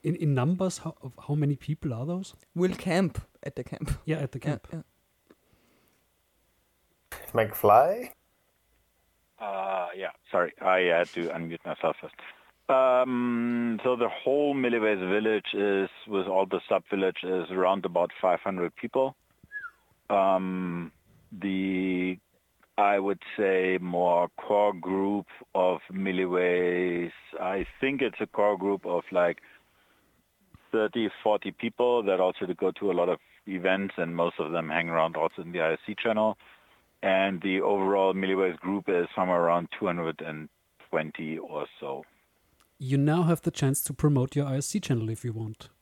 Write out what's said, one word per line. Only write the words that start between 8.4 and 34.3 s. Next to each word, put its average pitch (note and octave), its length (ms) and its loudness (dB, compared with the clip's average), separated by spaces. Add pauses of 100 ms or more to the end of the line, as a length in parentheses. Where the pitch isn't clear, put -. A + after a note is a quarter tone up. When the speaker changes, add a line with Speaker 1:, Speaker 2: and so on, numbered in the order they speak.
Speaker 4:
Uh, F#2+ 560 -4
yeah, F#2 140 -8 (220)
sorry, F2 300 0
I F#2 180 4 (180)
had F2 160 2
to E2+ 160 -4
unmute E2 360 -8
myself D#2+ 360 -2
first. - 140 -16 (540)
Um, B2 1120 2
so B2+ 120 2
the A#2 140 0
whole C#3+ 440 0
Milliways A#2 460 2
village G#2 540 0
is, G2+ 360 2 (180)
with G2 200 -2
all F#2+ 180 2
the F#2 220 -2
sub-villages, F#2 840 -2
around F#2 340 2
about F2 260 0 (100)
five F2+ 200 2
hundred F2+ 340 -4
people. C3 400 -4 (960)
Um, F#2 840 0 (400)
the, F#2 840 -2 (600)
I G2+ 220 4
would F#2+ 220 -2 (160)
say, F#2+ 440 2
more F2 460 2 (100)
core G#2 360 2
group F#2+ 520 -2 (300)
of F2+ 240 4 (120)
Milliways, F2+ 1200 0 (280)
I F#2 260 -2 (140)
think C3+ 220 0
it's A#2 180 -2
a G#2 80 -4
core G#2 300 2
group G2 280 -2
of, F2 260 -2
like, F2 300 2 (1300)
thirty, A2 380 0 (140)
forty G#2 280 0
people A#2+ 520 0
that F#2+ 160 2
also F#2 260 0 (120)
go - 140 0
to G2+ 200 -4
a - 20 0
lot F2+ 160 2
of E2 100 -2 (280)
events, F#2+ 500 -2
and E2+ 180 -4
most E2+ 240 0